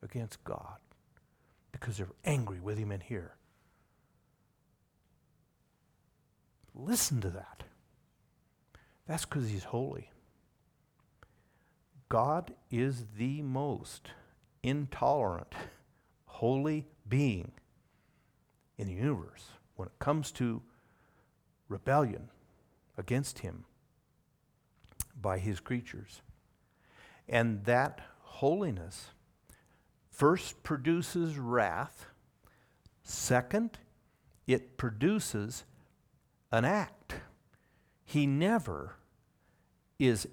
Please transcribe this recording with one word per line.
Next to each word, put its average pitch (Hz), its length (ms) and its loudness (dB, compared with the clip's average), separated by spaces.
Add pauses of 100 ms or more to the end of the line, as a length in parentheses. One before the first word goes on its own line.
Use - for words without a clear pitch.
against - 420 -8
God - 340 -10 (920)
because 107 260 -6
they 101 80 -4
were 92 100 -14 (100)
angry 117 340 0
with 104 180 -4
him 104 140 -2
in 95 100 -4
here. 87 340 -8 (3500)
Listen 151 460 2
to 95 80 0
that. - 340 -10 (1400)
That's 160 200 -4
'cause 127 240 0
he's 98 160 -2
holy. - 460 -4 (2000)
God 147 460 2 (140)
is 123 360 0 (100)
the 135 260 -2
most 135 680 -4 (520)
intolerant, 131 920 0 (720)
holy 139 600 0 (200)
being 123 460 2 (1200)
in 101 100 -4
the 92 60 -4
universe 110 580 -4 (240)
when 92 120 -8
it - 120 -20
comes 147 340 2
to 117 300 0 (1040)
rebellion 113 640 0 (680)
against 123 420 -2
him 87 260 -10 (1500)
by 98 240 0
his 95 200 -2
creatures. - 600 -6 (1080)
And 117 380 2
that 123 360 4 (180)
holiness 135 920 -2 (1000)
first - 540 2
produces 160 720 0
wrath. 117 720 0 (960)
Second, 196 760 0 (680)
it 127 300 2
produces 120 880 0 (880)
an 113 140 4
act. - 500 -2 (880)
He 147 240 2
never 139 680 2 (1040)
is 123 360 6